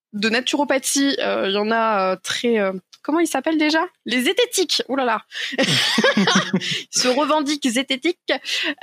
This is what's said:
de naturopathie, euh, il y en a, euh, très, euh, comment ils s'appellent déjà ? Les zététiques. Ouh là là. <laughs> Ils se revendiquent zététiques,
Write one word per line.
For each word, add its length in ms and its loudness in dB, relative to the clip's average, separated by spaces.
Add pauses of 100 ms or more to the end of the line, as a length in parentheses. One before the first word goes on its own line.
(140)
de 140 0
naturopathie, 920 0
euh, 280 0
il 60 -2
y 40 0
en 140 0
a, 420 2
euh, 80 -2
très, 380 -2
euh, 140 0 (300)
comment 160 0
ils 80 2
s'appellent 320 -2
déjà ? 200 2 (260)
Les 180 0
zététiques. 680 0
Ouh 80 -4
là 80 0
là. 160 -2 (360)
<laughs> 80 2 (1300)
Ils 60 0
se 60 0
revendiquent 600 0
zététiques, 480 -2 (640)